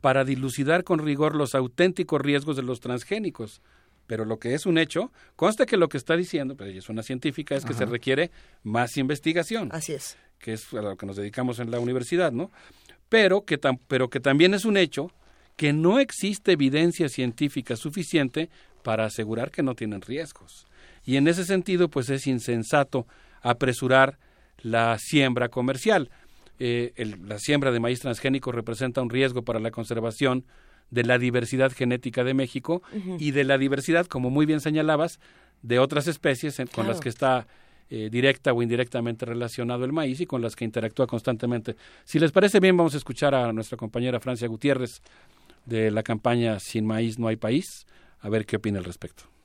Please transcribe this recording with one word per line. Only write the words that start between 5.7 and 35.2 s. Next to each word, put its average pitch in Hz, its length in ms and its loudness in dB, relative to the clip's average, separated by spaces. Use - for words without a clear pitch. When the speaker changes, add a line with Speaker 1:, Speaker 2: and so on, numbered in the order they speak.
Speaker 1:
lo 170 100 4
que 143 100 -6
está 160 180 0
diciendo, 151 400 -2
pero 98 140 -12
ella 95 100 -12
es - 100 -16
una 113 120 -6
científica, 139 540 -4
es 139 80 -2
que 117 100 -6
se 117 100 -2
Speaker 2:
Ajá. 113 100 -2
Speaker 1:
requiere 131 380 0
más 117 340 -2
investigación. 160 760 -2
Speaker 2:
Así 160 220 -8
es. - 240 -12
Speaker 1:
Que - 160 -8
es - 200 -12
a 113 80 -4
lo 101 160 -6
que - 80 -10
nos 98 100 -8
dedicamos 107 440 -4
en 117 120 -6
la 120 80 -2
universidad, 127 540 0
¿no? 151 180 -6
Pero 202 380 4
que 147 140 -2
tam-, 131 280 0
pero 127 220 2
que 135 100 -4
también 143 340 6
es 196 120 -2
un 214 100 2
hecho 170 360 0
que 151 160 2
no 170 280 4
existe 202 520 0
evidencia 156 580 2
científica 127 680 -2
suficiente 156 720 -2
para 110 220 0
asegurar 110 460 -4
que - 120 -4
no 131 100 -2
tienen 107 280 -8
riesgos. 135 680 -12
Y 127 100 0
en 139 120 6
ese 170 180 2
sentido, 180 440 2
pues 131 200 -2
es 135 180 -2
insensato 123 800 0
apresurar 131 800 4
la 117 380 2
siembra 123 500 2
comercial. 131 640 0
Eh, 120 360 -2
el, 101 320 -8
la 104 120 -8
siembra 143 320 2
de 117 80 2
maíz 120 200 -2
transgénico 131 520 -4
representa 117 500 -4
un 123 80 -2
riesgo 127 320 0
para 113 180 -2
la 110 120 -4
conservación 117 720 -2
de 120 120 0
la 123 140 4
diversidad 123 540 2
genética 123 520 -2
de 131 120 0
México 135 480 -2
Speaker 2:
Ujú. 185 240 -8
Speaker 1:
y 147 120 0
de 139 120 2
la 139 140 4
diversidad, 139 480 2
como 127 240 -4
muy 143 160 4
bien 151 160 0
señalabas, 156 580 0